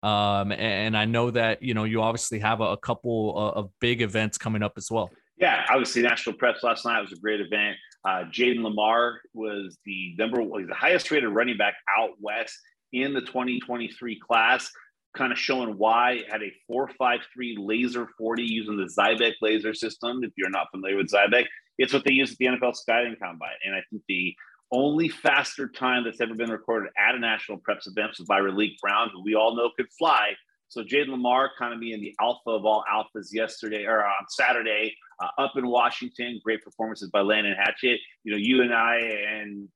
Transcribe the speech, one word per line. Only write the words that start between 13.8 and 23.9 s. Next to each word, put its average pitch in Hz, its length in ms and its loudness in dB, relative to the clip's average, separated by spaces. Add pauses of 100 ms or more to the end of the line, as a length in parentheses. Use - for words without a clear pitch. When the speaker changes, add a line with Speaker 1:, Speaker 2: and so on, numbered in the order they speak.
Speaker 2:
class, 117 500 2 (460)
kinda 127 200 -2
showing 120 420 -2
why. 117 540 4
Had 107 100 -4
a 98 100 -10 (160)
four 131 300 -2
five 123 220 2 (140)
three 120 260 -8
laser 120 480 -2 (100)
forty 113 260 -2
using 110 340 -4
the 92 200 -4
Zybex 110 440 4
laser 107 320 2
system. 120 500 -6
If 101 140 -6
you're 95 120 -2
not 95 220 -2
familiar 95 260 -4
with 92 140 0
Zybex, 101 340 6 (320)
it's 131 160 2
what 135 120 2
they 135 80 4
use 131 180 2
at 113 60 -16
the 127 100 2
N 127 80 2
F 123 80 -2
L 123 100 2
Scouting 117 480 0
Combine. 85 280 -10 (160)
And 95 100 -4
I 92 140 -6
think 107 180 -12